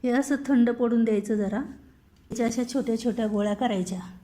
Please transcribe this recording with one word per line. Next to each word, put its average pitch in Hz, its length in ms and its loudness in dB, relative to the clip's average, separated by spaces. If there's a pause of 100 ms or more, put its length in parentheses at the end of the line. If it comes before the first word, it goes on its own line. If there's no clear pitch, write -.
हे 254 60 2
असं 277 260 2 (100)
थंड 240 240 4
पडून 240 340 2
द्यायचं 214 300 0
जरा. 208 280 -2 (640)
त्याच्या 233 180 -2
अशा 226 160 -2 (120)
छोट्या 226 300 0
छोट्या 226 220 0
गोळ्या 208 280 0
करायच्या. 190 440 -2 (260)